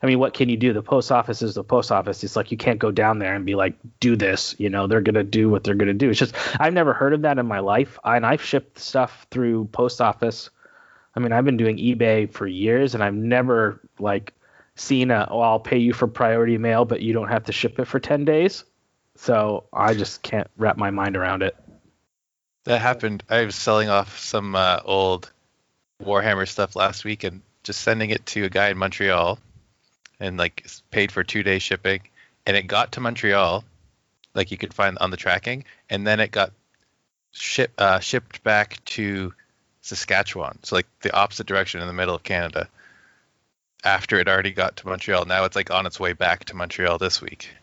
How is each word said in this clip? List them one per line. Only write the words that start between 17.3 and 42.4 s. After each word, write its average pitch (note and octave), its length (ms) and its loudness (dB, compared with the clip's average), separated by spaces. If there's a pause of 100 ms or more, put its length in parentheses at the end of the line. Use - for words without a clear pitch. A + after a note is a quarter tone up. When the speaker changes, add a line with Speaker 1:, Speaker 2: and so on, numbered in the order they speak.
Speaker 1:
to G#2+ 80 -6
ship - 260 -2
it B2+ 60 0
for C3+ 160 -4
ten D3 240 0
days." D#3+ 400 2 (520)
So G#2+ 540 0
I G#2+ 220 2
just G#2 300 -4
can't - 340 -4
wrap G#2+ 220 2
my G2+ 120 -2
mind G2 240 -4
around F#2 280 -2
it. F#2+ 120 -2 (1080)
Speaker 2:
That A#2+ 160 0
happened. A2+ 480 -2
I A#2 160 2
was G2+ 100 -6
selling G#2+ 360 2
off G2+ 280 0
some, G2+ 360 -6
uh, F#2 300 2
old F#2+ 460 0 (720)
Warhammer G2 460 0
stuff G2 280 -4
last G2 280 -2
week G#2+ 200 -6
and F#2 180 -8 (200)
just - 200 -10
sending A2 280 0
it G#2+ 160 -2
to G#2 180 -4
a F#2+ 40 -2
guy G2 200 2
in F#2+ 100 -2
Montreal F#2+ 600 0 (800)
and, F#2 200 -8
like, F2 260 -2
s-, - 260 -20
paid G2+ 220 0
for F#2 120 -2
two-day G2 340 0
shipping. F#2+ 420 -2 (460)
And G2+ 100 0
it F#2+ 100 0
got G#2+ 260 -2
to - 80 -10
Montreal, G2+ 640 0 (680)
like, G2 180 -2
you G2 60 -10
could A2 160 -10
find G2 260 -2
on F#2 120 -2
the F#2 80 -8
tracking, A#2 460 -4 (260)
and G2+ 160 -4
then G#2+ 140 2
it G#2 100 0
got G2 220 0 (800)
ship-, - 440 -2
uh, F#2+ 220 4
shipped - 440 -6
back G#2 440 0
to G2 480 -6 (480)
Saskatchewan. F#2+ 800 -4
So, - 140 -4
like, F2+ 100 0 (140)
the - 140 -2
opposite G2+ 320 0
direction F#2+ 340 -2
in F2 60 -6
the F2+ 60 -8
middle F2+ 220 -2
of E2 80 -8
Canada E2+ 460 -4 (1160)